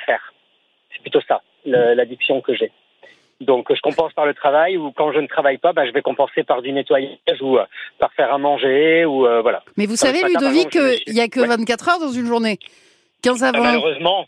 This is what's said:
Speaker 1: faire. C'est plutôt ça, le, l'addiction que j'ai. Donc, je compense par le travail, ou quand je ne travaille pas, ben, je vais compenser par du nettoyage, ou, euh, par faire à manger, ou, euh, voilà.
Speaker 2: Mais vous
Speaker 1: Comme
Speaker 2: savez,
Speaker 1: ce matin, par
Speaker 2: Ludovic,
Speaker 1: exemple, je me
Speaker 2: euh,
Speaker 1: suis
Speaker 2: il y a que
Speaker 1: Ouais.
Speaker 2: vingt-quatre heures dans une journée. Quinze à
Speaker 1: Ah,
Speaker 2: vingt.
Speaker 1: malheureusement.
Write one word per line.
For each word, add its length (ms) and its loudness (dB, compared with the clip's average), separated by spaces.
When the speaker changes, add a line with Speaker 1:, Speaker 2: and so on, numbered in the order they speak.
Speaker 1:
faire. 280 -4
C'est 100 -18
plutôt 220 0
ça, 160 0
le, 280 2
l'addiction 480 -2
que 120 -2
j'ai. 200 -4
Donc, 340 0
je 60 -4
compense 320 -2
par 140 0
le 80 0
travail, 420 2
ou 160 -6
quand 220 -2
je 60 0
ne 80 -2
travaille 300 0
pas, 140 2
ben, 140 0
je 80 -6
vais 80 -2
compenser 420 -2
par 180 -2
du 120 -8
nettoyage, 680 -2
ou, 160 2
euh, 60 2
par 140 0
faire 220 0
à 40 2
manger, 680 2
ou, 200 2
euh, 160 2
voilà. 220 0
Speaker 2:
Mais 80 0
vous 100 -2
Speaker 1:
Comme 20 -6
Speaker 2:
savez, 100 0
Speaker 1:
ce 40 0
matin, 100 0
par 180 0
Speaker 2:
Ludovic, 240 0
Speaker 1:
exemple, 20 2
je 40 2
me 100 2
Speaker 2:
euh, 60 0
Speaker 1:
suis 100 -8
Speaker 2:
il 80 -4
y 60 2
a 80 2
que 100 -4
Speaker 1:
Ouais. 80 2
Speaker 2:
vingt-quatre 420 -2
heures 100 2
dans 120 -6
une 140 -4
journée. 340 -2
Quinze 200 0
à 80 2
Speaker 1:
Ah, 40 0
Speaker 2:
vingt. 100 2
Speaker 1:
malheureusement. 640 0